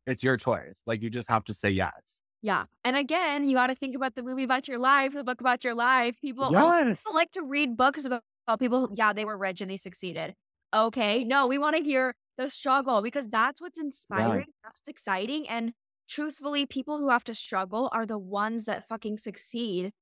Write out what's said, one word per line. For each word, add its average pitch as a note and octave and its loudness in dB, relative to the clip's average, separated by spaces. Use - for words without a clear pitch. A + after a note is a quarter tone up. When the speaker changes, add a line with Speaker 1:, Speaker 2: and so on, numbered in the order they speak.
Speaker 1:
It's B2 -2
your B2+ 4
choice. F2+ -2
Like, A2+ -2
you A2+ -4
just A#2+ -6
have A2 2
to G#2+ -6
say G2+ 0
yes. - -2
Speaker 2:
Yeah. F#3 0
And B3+ 0
again, C#4+ 0
you C4 4
gotta B3+ 4
think B3+ -6
about B3+ -4
the B3+ -8
movie B3+ -4
About C4 0
Your B3 -6
Life, C4+ 4
the C#4+ -8
book B3 -4
About B3 2
Your A#3+ -2
Life. B3 2
People C4+ -4
Speaker 1:
Yes. D4 6
Speaker 2:
also G#4+ -4
like E4 2
to F4+ -6
read C#4 0
books C4+ 2
about, B3 -4
about A3+ 0
people B3 2
who, G3+ -12
yeah, G#3+ 4
they G#3+ -2
were G#3 -4
rich F#3+ -4
and F#3+ -6
they G3 -6
succeeded. F3 -8
Okay. A3 2
No, C4 4
we C4+ 2
wanna D4+ 2
hear C4 0
the C#4 -4
struggle C4 2
because A#3+ -4
that's A#3+ 0
what's F4 -14
Speaker 1:
Right. G#3+ 0
Speaker 2:
inspiring, - -14
that's - -20
what's - -16
exciting. A3 -4
And A#3 -4
truthfully, C#4+ -4
people D4 -4
who C#4 0
have A#3+ 2
to A#3 -8
struggle G3 -4
are A3+ -2
the G#3+ -6
ones G#3 -4
that - -6
fucking G#3+ -6
succeed G3+ -6